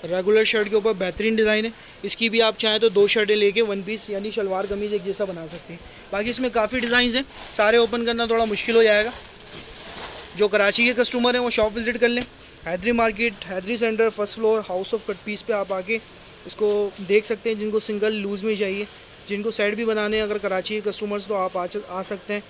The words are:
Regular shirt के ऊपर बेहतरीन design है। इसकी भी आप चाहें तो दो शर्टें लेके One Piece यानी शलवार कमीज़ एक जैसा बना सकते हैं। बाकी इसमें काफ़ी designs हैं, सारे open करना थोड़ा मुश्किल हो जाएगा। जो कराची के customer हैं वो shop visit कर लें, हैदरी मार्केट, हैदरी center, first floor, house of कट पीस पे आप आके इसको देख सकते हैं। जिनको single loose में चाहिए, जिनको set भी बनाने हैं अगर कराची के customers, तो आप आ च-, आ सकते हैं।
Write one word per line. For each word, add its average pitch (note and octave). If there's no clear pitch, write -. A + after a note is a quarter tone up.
Regular F#3
shirt G#3+
के G#3
ऊपर G#3+
बेहतरीन F#3+
design G#3+
है। A3+
इसकी A3+
भी A3+
आप A3
चाहें A3
तो A3+
दो G3+
शर्टें G#3+
लेके G3+
One G3+
Piece G#3+
यानी G3+
शलवार G3
कमीज़ G#3
एक F#3
जैसा G3
बना E3+
सकते E3+
हैं। E3+
बाकी G#3+
इसमें B3
काफ़ी A3+
designs A#3+
हैं, C4+
सारे A3
open A#3
करना A#3
थोड़ा A3+
मुश्किल G#3+
हो A3+
जाएगा। G#3+
जो G3+
कराची G3+
के B3
customer B3
हैं B3
वो B3
shop G#3+
visit A#3
कर A#3
लें, A#3+
हैदरी F#3
मार्केट, A3+
हैदरी F#3+
center, A3+
first G#3
floor, A3
house F#3
of G#3+
कट F#3+
पीस G#3
पे A3+
आप G3
आके F#3+
इसको G#3
देख G3+
सकते A3+
हैं। A3
जिनको G#3+
single G#3+
loose G3+
में A3
चाहिए, G3+
जिनको G3+
set G#3
भी A3+
बनाने G#3+
हैं G#3+
अगर G#3
कराची F#3+
के G#3
customers, G3+
तो G#3+
आप F#3
आ F3+
च-, G3+
आ F#3
सकते G3+
हैं। G#3